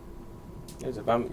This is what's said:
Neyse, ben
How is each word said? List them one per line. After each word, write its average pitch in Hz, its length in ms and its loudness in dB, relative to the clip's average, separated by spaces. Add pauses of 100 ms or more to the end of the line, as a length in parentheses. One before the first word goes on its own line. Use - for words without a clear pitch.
(840)
Neyse, 113 240 0
ben 117 260 6